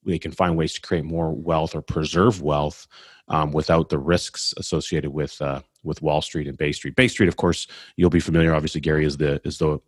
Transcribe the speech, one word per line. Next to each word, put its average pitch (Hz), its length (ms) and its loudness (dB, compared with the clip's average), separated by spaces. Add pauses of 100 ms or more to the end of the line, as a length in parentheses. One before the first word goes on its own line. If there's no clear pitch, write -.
they 85 160 -2
can - 120 -8
find 87 260 2
ways 78 160 0
to - 80 -10
create 82 240 -2
more 82 260 -2
wealth 80 440 -2
or 78 60 -4
preserve 85 600 2
wealth, 73 460 -2 (420)
um, 78 220 0
without 80 380 2
the 76 100 0
risks - 580 -2
associated 76 540 -2
with, 73 300 -6
uh, 69 200 -4 (220)
with 76 180 -6
Wall 76 200 2
Street 76 260 -6
and 67 100 -10
Bay 73 140 0
Street. 71 240 -6
Bay 127 120 6
Street, 95 220 4
of - 80 -4
course, - 300 0 (280)
you'll 87 140 4
be 85 100 4
familiar, 82 360 4
obviously, 78 260 -2
Gary, 76 240 2
is 71 120 -2
the, 73 280 0
is - 140 -6
the 76 280 0